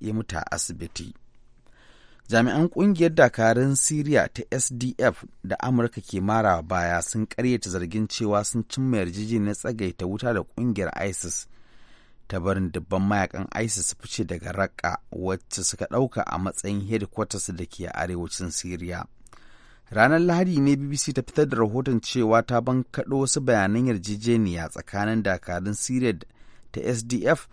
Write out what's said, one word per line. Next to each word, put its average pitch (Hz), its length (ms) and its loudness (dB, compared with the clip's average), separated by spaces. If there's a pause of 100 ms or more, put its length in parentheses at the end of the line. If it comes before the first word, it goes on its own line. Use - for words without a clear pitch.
ya 107 140 -6
mutu 110 240 -6
a - 140 -4
asibiti. 87 640 -8 (1120)
Jami'an 123 420 4
ƙungiyar 170 440 4
dakarun 123 600 6
Siriya 147 560 2
ta - 180 -8
S 135 200 0
D 123 280 -4
F - 260 2 (200)
da 95 140 -4
Amurka 120 420 0
ke 95 220 -4
mara 101 400 4
baya 85 400 0
sun 107 240 -4
ƙaryata 120 440 0
zargin 92 380 -2
cewa 104 360 0
sun 113 240 -2
cimma 131 300 0
yarjejeniyar 104 580 -2
tsagaita 98 500 -4
wuta 107 280 -2
da 92 80 0
ƙungiyar 101 480 -2 (180)
isis, - 380 -6 (800)
ta 95 120 -2
barin 95 300 0
dubban 92 320 -2
mayakan 98 440 0 (180)
isis 95 240 -4
su - 100 -6
fice - 260 -6
daga 87 280 -8
Raqqa, 92 440 -2 (140)
wacce 92 540 -6
suka 101 260 -4
ɗauka 120 360 0
a - 120 -4
matsayin 98 480 -4
headquarters 101 640 -4
da 87 160 -6
ke - 280 -10
arewacin 87 560 -4
Siriya. 87 560 -8 (840)
Ranar 135 300 6
Lahadi 175 400 2
ne 139 160 6
B 139 100 -4
B 143 100 -4
C 139 160 -2
ta 127 100 -2
fitar - 260 2
da 135 80 -2
rahoton 113 440 2
cewa 113 460 2
ta 120 140 2
bankaɗo 127 680 -2
wasu 147 140 0
bayanan 113 500 2
yarjejeniya 104 800 0
tsakanin 107 520 -2
dakarun 92 520 -2
Siriya 127 400 0 (560)
ta - 100 -8
S 113 220 -2
D 117 240 -2
F 156 260 2